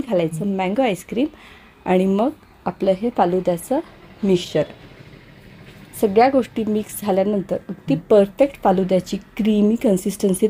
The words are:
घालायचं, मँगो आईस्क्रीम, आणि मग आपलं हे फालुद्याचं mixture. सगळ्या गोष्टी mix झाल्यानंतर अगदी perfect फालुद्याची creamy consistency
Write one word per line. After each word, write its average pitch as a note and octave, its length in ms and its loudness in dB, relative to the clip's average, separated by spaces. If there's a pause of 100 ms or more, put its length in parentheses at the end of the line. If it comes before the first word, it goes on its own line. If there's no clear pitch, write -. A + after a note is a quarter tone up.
घालायचं, E3+ 380 -2
मँगो F#3+ 340 -2
आईस्क्रीम, A#3 460 -2 (580)
आणि F#3 200 2
मग G3+ 240 2 (360)
आपलं F#3 260 -2
हे G3+ 180 -2
फालुद्याचं F3+ 680 -2 (440)
mixture. F3+ 400 0 (1400)
सगळ्या A3 280 4
गोष्टी B3 340 -2
mix G#3+ 380 -4
झाल्यानंतर F#3+ 560 -2 (120)
अगदी - 260 -4
perfect G#3 680 2
फालुद्याची F#3+ 540 0
creamy G#3 580 0
consistency G3+ 760 0